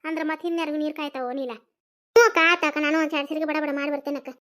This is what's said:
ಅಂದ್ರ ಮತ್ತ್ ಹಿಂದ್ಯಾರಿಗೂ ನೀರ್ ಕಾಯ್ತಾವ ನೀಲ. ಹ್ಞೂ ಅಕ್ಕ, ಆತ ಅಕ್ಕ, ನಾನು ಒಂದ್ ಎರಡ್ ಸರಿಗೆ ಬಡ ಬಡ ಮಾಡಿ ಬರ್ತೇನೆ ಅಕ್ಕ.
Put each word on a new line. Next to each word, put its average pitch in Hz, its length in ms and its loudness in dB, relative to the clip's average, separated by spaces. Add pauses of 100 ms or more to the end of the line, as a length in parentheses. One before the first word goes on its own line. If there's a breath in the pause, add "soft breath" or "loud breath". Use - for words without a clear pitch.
ಅಂದ್ರ 320 200 -6
ಮತ್ತ್ 311 200 -6
ಹಿಂದ್ಯಾರಿಗೂ 330 320 -4
ನೀರ್ 302 200 -4
ಕಾಯ್ತಾವ 269 340 -8
ನೀಲ. 262 200 -8
ಹ್ಞೂ - 760 2
ಅಕ್ಕ, - 120 2 (140)
ಆತ 349 120 0
ಅಕ್ಕ, 302 140 0
ನಾನು 302 200 2
ಒಂದ್ 320 160 0
ಎರಡ್ 285 140 -2
ಸರಿಗೆ 311 160 -4
ಬಡ 302 160 -2
ಬಡ 302 120 -2
ಮಾಡಿ 285 180 -4
ಬರ್ತೇನೆ 285 260 -6
ಅಕ್ಕ. 269 120 -10 (140)